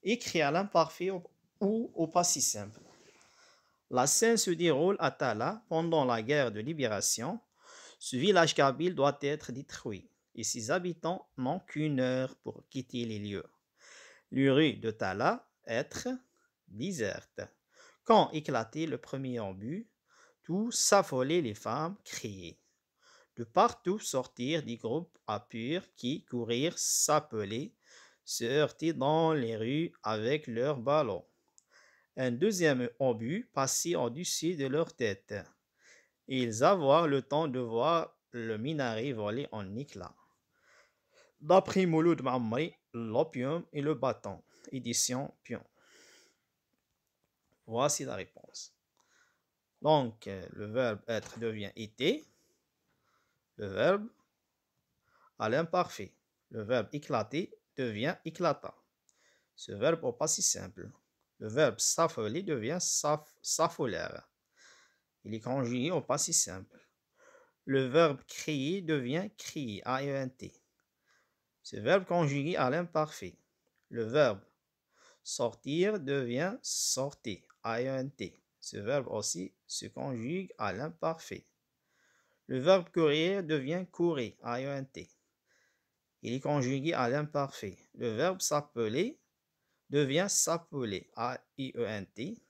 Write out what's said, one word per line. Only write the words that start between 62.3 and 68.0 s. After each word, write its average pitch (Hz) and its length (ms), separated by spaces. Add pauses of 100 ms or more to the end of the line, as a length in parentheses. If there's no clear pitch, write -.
devient 147 360
s'aff-, - 600
s'affolèrent. - 880 (960)
Il 104 100
est 110 60
conjugué 123 520
au 160 100
passé 143 320
simple. - 460 (840)
Le 135 220
verbe 147 400